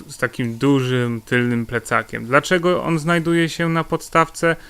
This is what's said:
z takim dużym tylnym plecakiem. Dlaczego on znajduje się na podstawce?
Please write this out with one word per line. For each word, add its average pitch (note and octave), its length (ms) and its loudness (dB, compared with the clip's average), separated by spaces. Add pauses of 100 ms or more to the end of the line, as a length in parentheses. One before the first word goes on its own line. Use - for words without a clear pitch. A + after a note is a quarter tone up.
z D3 80 -16
takim A#2 420 -4
dużym B2+ 640 2
tylnym A#2+ 460 0
plecakiem. A#2 600 -4
Dlaczego E3+ 580 2
on D#3+ 140 0
znajduje E3+ 500 0
się E3+ 200 -2
na E3 160 0
podstawce? E3 720 0 (140)